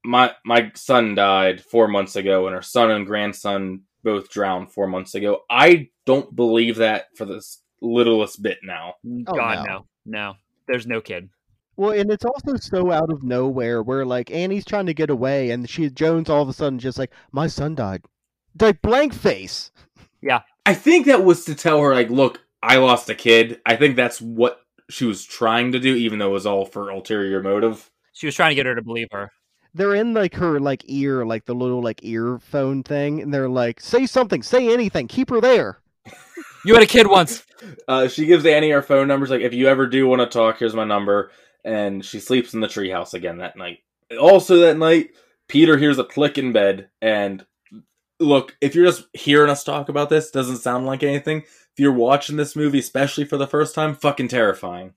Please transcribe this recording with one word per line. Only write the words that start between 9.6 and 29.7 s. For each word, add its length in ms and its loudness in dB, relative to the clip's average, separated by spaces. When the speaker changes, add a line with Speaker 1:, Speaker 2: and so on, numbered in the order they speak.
Speaker 2:
no. 60 -10
Speaker 3:
no. 120 -16
No. 280 -10
There's 200 -6
no 140 -6
kid. 280 -14
Speaker 2:
Well, 160 -2
and 200 -2
it's 140 -4
also 320 -6
so 340 -2
out 200 -2
of 120 -6
nowhere 600 -2
where, 220 -4
like, 260 -6
Annie's 340 -6
trying 220 -4
to 60 -4
get 160 -2
away, 420 -2
and 180 -6
she, 200 -4
Joan's 400 -2
all 120 2
of 80 -2
a 40 -8
sudden 260 -4
just 180 -8
like, 140 -6
"My 160 -4
son 280 -6
died." 260 -6
Like, 220 2
blank 320 0
face. 580 -4
Speaker 3:
Yeah. 180 0
Speaker 1:
I 120 2
think 320 4
that 180 4
was 200 4
to 100 -8
tell 260 2
her, 140 4
like, 160 0
"Look, 300 0
I 160 4
lost 320 2
a 60 -4
kid." 500 4
I 100 2
think 200 2
that's 260 -2
what 380 -2
she 140 -6
was 200 -4
trying 460 -2
to 80 -4
do, 160 0
even 240 -4
though 100 -2
it 40 -2
was 120 -4
all 200 -2
for 260 -12
ulterior 500 -4
motive. 480 -2
Speaker 3:
She 140 -10
was 80 -8
trying 160 2
to 40 -2
get 120 -2
her 80 -4
to 80 -8
believe 280 -8
her. 200 -10